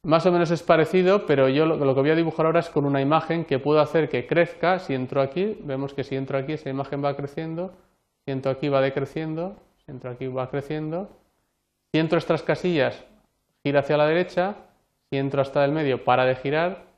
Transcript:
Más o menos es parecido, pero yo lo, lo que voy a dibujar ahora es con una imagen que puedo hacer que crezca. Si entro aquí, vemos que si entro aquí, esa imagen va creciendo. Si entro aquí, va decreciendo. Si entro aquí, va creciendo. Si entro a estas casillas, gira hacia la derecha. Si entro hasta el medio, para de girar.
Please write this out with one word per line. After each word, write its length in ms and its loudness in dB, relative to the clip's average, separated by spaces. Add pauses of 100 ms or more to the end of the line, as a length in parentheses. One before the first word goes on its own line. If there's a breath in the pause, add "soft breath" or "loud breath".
Más 220 2
o 80 6
menos 180 2
es 100 -2
parecido, 640 4
pero 220 4
yo 180 4
lo, 120 0
lo 180 2
que 60 2
voy 100 2
a 40 4
dibujar 320 0
ahora 120 4
es 100 -4
con 160 0
una 140 2
imagen 460 0
que 140 -2
puedo 200 2
hacer 300 2
que 180 -4
crezca. 520 0
Si 140 -6
entro 280 -2
aquí, 420 -2
vemos 300 -6
que 100 -6
si 140 -6
entro 200 -4
aquí, 140 -4
esa 180 -8
imagen 320 -6
va 140 -2
creciendo. 560 -8 (540)
Si 60 -8
entro 200 -2
aquí, 160 -4
va 140 2
decreciendo. 760 -4 (220)
Si 140 -20
entro 200 -12
aquí, 160 -10
va 220 -6
creciendo. 580 -6 (840)
Si 80 2
entro 180 2
a 20 4
estas 240 0
casillas, 640 0 (560)
gira 160 4
hacia 180 2
la 100 4
derecha. 480 0 (540)
Si 80 -4
entro 240 0
hasta 220 2
el 80 2
medio, 320 0
para 220 4
de 100 2
girar. 480 -4 (140)